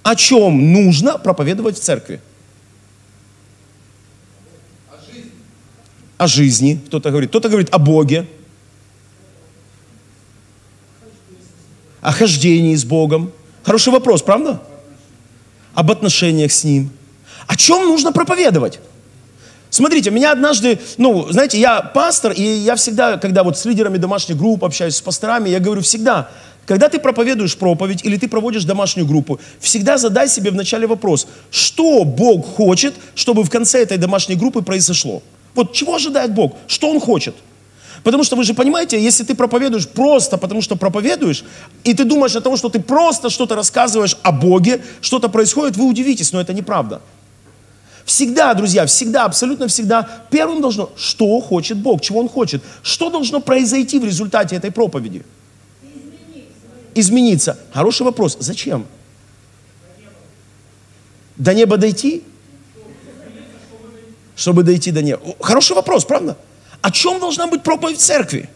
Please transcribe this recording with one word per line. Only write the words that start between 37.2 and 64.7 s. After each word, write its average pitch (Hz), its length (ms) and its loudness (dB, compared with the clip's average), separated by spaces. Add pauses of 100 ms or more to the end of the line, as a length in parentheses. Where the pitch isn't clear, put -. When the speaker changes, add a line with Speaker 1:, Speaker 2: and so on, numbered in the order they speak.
Speaker 1:
Потому 269 220 2
что 262 100 -2
вы 247 80 0
же 220 100 -2
понимаете, 269 480 0
если 233 220 0
ты 254 120 -4
проповедуешь 233 520 0
просто 269 500 2
потому, 190 240 -6
что 196 140 -4
проповедуешь, 202 680 -2 (400)
и 233 80 2
ты 269 100 2
думаешь 254 320 2
о 226 60 -4
том, 254 160 0
что 240 100 -4
ты 226 140 -2
просто 294 480 0
что-то 220 260 -2
рассказываешь 214 680 0
о 180 120 2
Боге, 180 480 2 (180)
что-то 240 300 -2
происходит, 220 480 0
вы 254 80 2
удивитесь, 247 480 0
но 185 80 -2
это 180 120 -6
неправда. 185 480 -4 (1040)
Всегда, 254 480 0
друзья, 190 320 2
всегда, 226 400 0
абсолютно 254 420 -2
всегда 220 400 -2 (220)
первым 311 320 0
должно, 214 340 -4
что 220 440 -2
хочет 196 380 -4
Бог, 202 240 0
чего 208 180 -4
Он 240 100 -2
хочет, 185 320 -4 (200)
что - 280 -4
должно 285 300 -4
произойти 262 600 0
в 233 60 -2
результате 190 500 -2
этой 185 160 -6
проповеди? 123 520 -4 (600)
Speaker 3:
Измениться. 285 800 -20 (340)
Speaker 1:
Измениться. 214 640 2 (140)
Хороший 196 320 0
вопрос. 233 360 -2
Зачем? 143 460 -8 (2500)
До 180 160 2
неба 214 240 4
дойти? 220 460 -2 (2000)
Чтобы 175 280 2
дойти 175 280 2